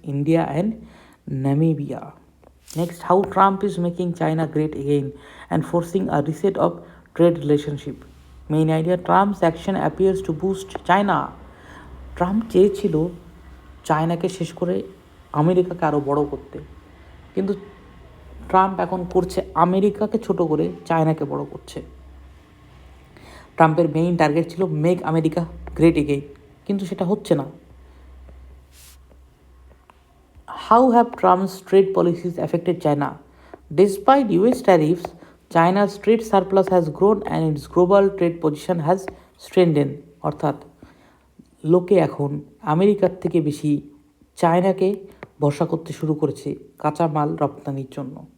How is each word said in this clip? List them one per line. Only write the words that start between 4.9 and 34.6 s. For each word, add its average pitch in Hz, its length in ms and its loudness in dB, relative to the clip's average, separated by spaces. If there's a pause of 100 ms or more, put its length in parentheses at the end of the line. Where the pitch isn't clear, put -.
and 165 80 0 (120)
forcing 175 320 -2 (120)
a - 20 2 (100)
reset 185 280 -2 (100)
of 170 60 0 (440)
trade 170 280 4
relationship। 147 520 -2 (560)
Main 156 160 2 (120)
idea, 180 160 0 (120)
Trump's 196 320 2 (100)
action 190 240 -6 (140)
appears 190 380 0
to - 40 -4 (120)
boost 190 260 -4 (220)
China। 190 280 2 (1000)
ট্রাম্প 196 240 0 (100)
চেয়েছিল 190 420 4 (920)
চায়নাকে 165 400 0 (100)
শেষ 160 120 -6 (100)
করে 180 140 -2 (680)
আমেরিকাকে 180 480 2
আরও 147 120 2 (100)
বড় 147 100 0 (120)
করতে, - 260 -14 (760)
কিন্তু 196 180 -2 (1000)
ট্রাম্প 190 260 2 (100)
এখন 180 140 -4 (140)
করছে 180 240 0 (260)
আমেরিকাকে 202 640 0
ছোট 180 120 -2 (120)
করে 156 140 0 (240)
চায়নাকে 160 440 2
বড় 143 100 -6 (100)
করছে। - 260 -16 (1800)
ট্রাম্পের 160 400 4
মেইন 175 240 2
টার্গেট 156 320 2
ছিল 190 100 -4 (220)
make 175 160 2 (100)
America 160 320 0 (360)
great 160 260 4
again, 143 180 -2 (440)
কিন্তু 202 240 -4
সেটা 190 200 -4
হচ্ছে 202 300 -2
না। 139 60 -8 (3250)
How 233 160 6 (140)
have 240 120 4 (120)
Trump's 185 340 2 (140)
trade 190 280 6
policies 175 380 0 (100)
affected 170 400 -2
China? 143 240 0 (720)
Despite 226 480 4 (120)
U - 20 4 (140)
S - 20 -10 (100)